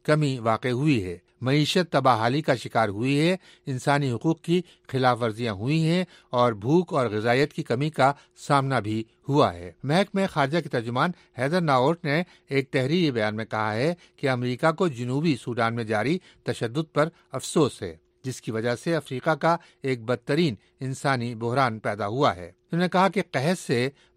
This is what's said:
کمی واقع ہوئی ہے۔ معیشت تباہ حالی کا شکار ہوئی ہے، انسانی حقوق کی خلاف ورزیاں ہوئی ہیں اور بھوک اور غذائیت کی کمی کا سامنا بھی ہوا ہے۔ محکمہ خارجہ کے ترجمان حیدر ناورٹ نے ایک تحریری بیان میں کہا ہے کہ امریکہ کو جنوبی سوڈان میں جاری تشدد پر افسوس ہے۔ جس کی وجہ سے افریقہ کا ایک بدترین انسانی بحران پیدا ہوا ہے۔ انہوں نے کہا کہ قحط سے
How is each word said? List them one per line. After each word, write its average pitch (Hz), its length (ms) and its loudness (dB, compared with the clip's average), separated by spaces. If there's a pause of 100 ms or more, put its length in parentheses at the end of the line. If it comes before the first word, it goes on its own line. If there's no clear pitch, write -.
کمی 151 360 2
واقع 110 280 0
ہوئی 127 360 2
ہے۔ 90 140 -8 (240)
معیشت 147 500 2
تباہ 131 260 4
حالی 120 240 0
کا 147 140 2
شکار 113 340 0
ہوئی 127 300 0
ہے، 175 180 2 (280)
انسانی 143 460 0
حقوق 160 300 -2
کی 175 200 0 (260)
خلاف 127 340 2
ورزیاں 113 320 -2
ہوئی 139 300 0
ہیں 170 200 2 (260)
اور 123 240 2
بھوک 147 400 0
اور 127 140 0
غذائیت 120 460 2
کی 165 100 -6
کمی 139 260 -2
کا 135 240 2 (340)
سامنا 135 320 2
بھی 110 240 -4 (260)
ہوا 135 240 4
ہے۔ 87 180 -14 (120)
محکمہ 190 460 0
خارجہ 147 300 0
کے 143 100 -6
ترجمان 127 420 -2 (260)
حیدر 156 240 0
ناورٹ 147 440 2
نے 156 180 0 (260)
ایک 135 220 -2
تحریری 143 400 2
بیان 107 240 0
میں 110 100 -6
کہا 107 280 -2
ہے 139 200 0 (220)
کہ 139 140 -2
امریکہ 123 420 0
کو 180 160 0
جنوبی 131 540 0
سوڈان 117 340 -2
میں 120 80 -4
جاری 110 340 0 (260)
تشدد 123 500 -4
پر 156 160 2 (220)
افسوس - 500 0
ہے۔ 85 140 -10 (280)
جس 127 180 -8
کی 123 100 -8
وجہ 113 320 -2
سے 170 120 -2
افریقہ 139 340 -4
کا 165 280 2 (260)
ایک 127 200 -4
بدترین 131 520 0 (240)
انسانی 131 560 -2
بحران 117 440 0
پیدا 104 280 -4
ہوا 117 280 0
ہے۔ 87 160 -14 (200)
انہوں 170 100 -2
نے 180 80 0
کہا 190 200 2
کہ 185 120 -2 (100)
قحط 156 360 -2
سے 127 220 0 (280)